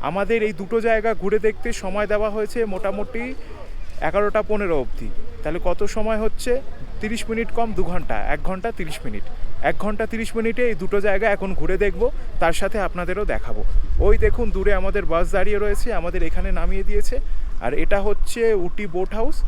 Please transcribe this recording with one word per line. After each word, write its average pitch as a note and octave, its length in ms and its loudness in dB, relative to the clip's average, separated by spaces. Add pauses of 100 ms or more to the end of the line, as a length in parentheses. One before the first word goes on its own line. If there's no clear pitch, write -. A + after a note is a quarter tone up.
আমাদের G3+ 380 -2
এই G#3+ 140 -6
দুটো G3 160 -4 (100)
জায়গা A3+ 240 0 (100)
ঘুরে G3+ 260 0
দেখতে A3 220 -4 (140)
সময় G3+ 280 -4
দেওয়া G#3+ 240 -2
হয়েছে A3 240 -4 (140)
মোটামুটি G3+ 500 -4 (840)
এগারোটা G3+ 420 0
পনেরো G3 340 -2
অবধি। A2+ 260 -4 (320)
তাহলে D#3+ 260 -4
কত F3+ 140 0 (140)
সময় A3 280 0
হচ্ছে? A3+ 280 0 (500)
তিরিশ G#3+ 280 -4
মিনিট A3+ 280 -4
কম A#3 200 0
দু F#3+ 140 4
ঘন্টা, D#3+ 260 2 (160)
এক D#3 60 -4 (100)
ঘন্টা F#3+ 280 -4
তিরিশ D#3+ 280 -6
মিনিট। G#2+ 200 -2 (440)
এক D#3+ 140 0
ঘন্টা G#3 280 -2
তিরিশ A3+ 260 -6
মিনিটে A3+ 340 -2
এই - 100 0
দুটো G3 160 0 (100)
জায়গা G3+ 280 2
এখন F#3+ 140 -6 (100)
ঘুরে F3 240 2
দেখব, F#3 180 0 (400)
তার E3 180 4
সাথে G3+ 180 0 (100)
আপনাদেরও F3+ 460 -4
দেখাবো। - 280 0 (440)
ওই G#3+ 100 8 (100)
দেখুন A3+ 300 2
দূরে G3 160 2 (100)
আমাদের G3 300 0
বাস E3+ 140 2 (100)
দাঁড়িয়ে G3 280 4
রয়েছে, G3+ 240 2 (120)
আমাদের F3+ 300 -2
এখানে F3+ 200 2 (100)
নামিয়ে F#3+ 300 2
দিয়েছে। G#3+ 260 6 (500)
আর B2 60 0 (120)
এটা G3+ 240 4
হচ্ছে - 340 2 (240)
উটি G3+ 200 -2 (100)
বোট F#3+ 220 -2
হাউস - 180 2 (120)